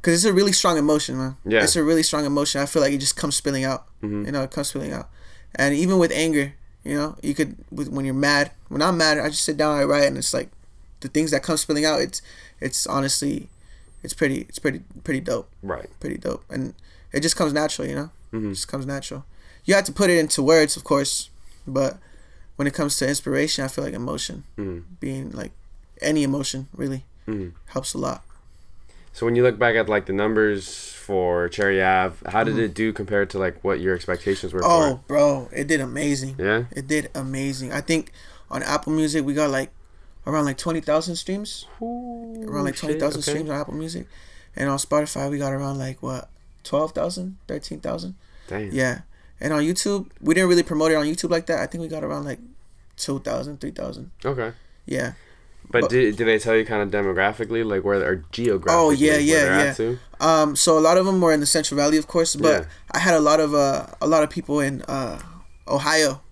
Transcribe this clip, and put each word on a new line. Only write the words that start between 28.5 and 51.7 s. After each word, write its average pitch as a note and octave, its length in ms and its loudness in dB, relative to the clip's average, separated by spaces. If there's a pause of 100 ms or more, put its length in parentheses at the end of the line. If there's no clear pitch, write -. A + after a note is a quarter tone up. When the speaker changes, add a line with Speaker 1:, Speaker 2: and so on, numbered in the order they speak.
Speaker 2:
So - 140 -6
when A#2 100 2
you B2 80 6
look A#2+ 160 4
back A#2 160 4
at, G#2+ 140 2
like, G#2 160 2
the F#2+ 80 -4
numbers G#2+ 800 0
for F2 560 0
Cherry G2 340 2
Ave, F#2 320 2 (160)
how G#2+ 120 2
did A2 120 0
Speaker 1:
Mm-hmm. A2+ 80 0
Speaker 2:
it F#2+ 100 -2
do A2 200 -2
compared G2+ 380 0
to, G2 80 -6
like, F2+ 240 -4
what G2 180 0
your F#2 140 0
expectations F2+ 580 -4
were F#2 100 -2
Speaker 1:
Oh, E3+ 180 6
Speaker 2:
for C#3 140 2
it? C3+ 120 -18
Speaker 1:
bro, C#3+ 440 2
it C#3+ 160 -6
did D3+ 140 0
amazing. C3+ 580 -4
Speaker 2:
Yeah? A2 320 0
Speaker 1:
It C3+ 160 -8
did D3+ 280 -2
amazing. C3 580 -6
I D3 80 -4
think E3 300 0 (380)
on - 140 -6
Apple D3 300 -2
Music, D#3 320 2
we C#3+ 80 -2
got, D3 160 2
like, C3+ 220 -2 (560)
around, D3+ 180 0
like, C3+ 120 -2
twenty E3 240 -4
thousand D#3+ 340 0
streams. G3+ 500 -8 (160)
Speaker 2:
Ooh, A#3 640 -10
Speaker 1:
Around, D3 180 -4
like, C#3 100 -2
Speaker 2:
shit, - 60 -8
Speaker 1:
twenty D#3 180 -4
thousand D3+ 220 -2
Speaker 2:
okay. D3 100 -2
Speaker 1:
streams D3+ 180 -4
on C#3+ 100 -4
Apple D3 140 -8
Music. D#3+ 340 -8 (480)
And C#3 140 -2
on C3+ 80 -2
Spotify, D3 540 -2
we C#3+ 60 -4
got C#3 160 -2
around, C#3 260 -6
like, C3 240 -8
what, B2+ 260 -8 (340)
twelve D3+ 300 0
thousand, F3+ 440 -4 (100)
thirteen D3+ 320 -10
thousand? F3+ 360 -8 (320)
Speaker 2:
Damn. G#2 240 -6
Speaker 1:
Yeah. B2+ 300 -2 (400)
And D3 100 -2
on D3 120 2
YouTube, G3 460 -2 (120)
we D#3 140 2
didn't F#3 140 4
really F3 140 6
promote D#3+ 280 2
it D#3 40 4
on D3 120 2
YouTube E3 240 -4
like E3+ 160 0
that. E3 120 0
I - 60 -2
think E3+ 160 -10